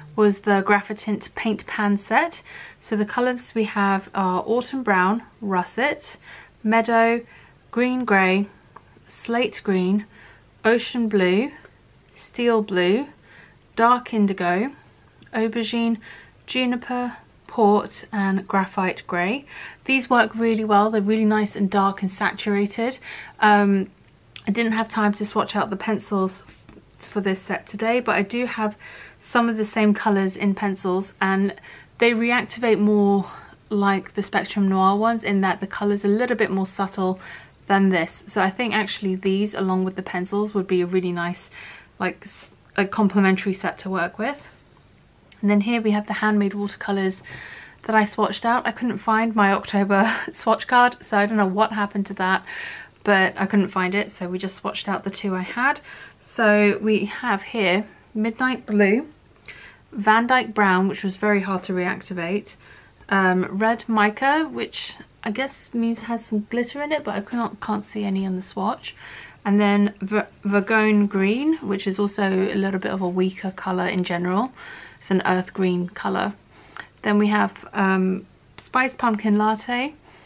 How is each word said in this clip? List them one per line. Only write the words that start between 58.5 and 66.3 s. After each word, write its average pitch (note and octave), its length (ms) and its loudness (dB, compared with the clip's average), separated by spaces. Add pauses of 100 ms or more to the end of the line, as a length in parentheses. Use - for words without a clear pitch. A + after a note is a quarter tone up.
Blue, G#3 400 2 (840)
Van A3+ 340 2
Dyke B3+ 260 0
Brown, G3 360 4
which G#3 160 -4
was F#3+ 120 -4
very G#3 240 2
hard F#3+ 240 -4
to F#3+ 80 -6
reactivate, F3+ 840 -6 (520)
um, F#3 360 2
Red A3 440 -2
Mica, A#3 640 2
which - 440 -10 (280)
I A3 80 -6
guess C4 420 -8
means A#3 260 -2
it - 60 -16
has A3+ 200 -6
some G#3+ 260 -4